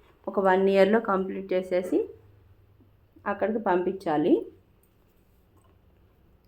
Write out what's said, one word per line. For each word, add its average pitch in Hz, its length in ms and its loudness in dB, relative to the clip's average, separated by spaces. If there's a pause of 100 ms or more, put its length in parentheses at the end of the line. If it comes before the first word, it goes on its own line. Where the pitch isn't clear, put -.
(280)
ఒక - 120 -4
వన్ 190 300 4
ఇయర్‌లో 196 300 4
కంప్లీట్ 196 540 -4
చేసేసి 185 560 -2 (1160)
అక్కడికి 202 320 -4
పంపించాలి. 180 880 0 (2000)